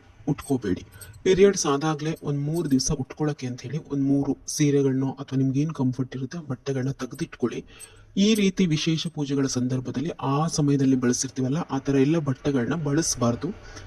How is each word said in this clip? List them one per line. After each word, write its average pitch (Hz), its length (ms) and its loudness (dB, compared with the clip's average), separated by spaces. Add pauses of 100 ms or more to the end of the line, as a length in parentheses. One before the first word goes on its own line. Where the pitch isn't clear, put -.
(280)
ಉಟ್ಕೋಬೇಡಿ. 120 580 -2 (380)
ಪೀರಿಯಡ್ಸ್ 190 420 6
ಆದಾಗ್ಲೇ 151 580 0
ಒಂದ್ 143 160 -2
ಮೂರು 151 320 -2
ದಿವಸ 131 200 2
ಉಟ್ಕೊಳಕ್ಕೆ 143 560 -4
ಅಂತ 123 140 -8
ಹೇಳಿ 123 160 -6
ಒಂದ್ 143 260 -4
ಮೂರು 139 340 2 (100)
ಸೀರೆಗಳನ್ನೋ 135 640 2
ಅಥವಾ 131 260 -6
ನಿಮ್ಗೆ 135 220 2
ಏನ್ 156 140 -2
ಕಂಫರ್ಟ್ 127 420 -2
ಇರುತ್ತೆ 135 220 -8
ಆ 165 40 -10
ಬಟ್ಟೆಗಳನ್ನ 135 500 -4
ತೆಗೆದಿಟ್ಕೊಳ್ಳಿ. - 760 -6 (520)
ಈ 214 180 6
ರೀತಿ 190 300 2
ವಿಶೇಷ 160 420 0
ಪೂಜೆಗಳ 139 400 -2
ಸಂದರ್ಭದಲ್ಲಿ 127 640 -2
ಆ 143 380 0
ಸಮಯದಲ್ಲಿ 139 480 4
ಬಳಸಿರ್ತೀವಲ್ಲ, 127 600 0
ಆ 139 200 -4
ತರ 139 180 0
ಎಲ್ಲ 143 220 4
ಬಟ್ಟೆಗಳನ್ನ 135 580 -2
ಬಳಸಬಾರ್ದು 143 720 0 (400)